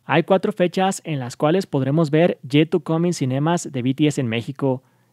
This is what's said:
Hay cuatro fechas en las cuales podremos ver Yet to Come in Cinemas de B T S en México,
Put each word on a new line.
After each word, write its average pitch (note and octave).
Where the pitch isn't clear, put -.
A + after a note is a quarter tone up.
Hay D#3
cuatro G3
fechas F#3
en D3+
las B2
cuales F3+
podremos C#3+
ver D#3
Yet D3+
to F3
Come E3
in F3
Cinemas D3+
de C3
B C3
T D3+
S D3
en C3+
México, B2+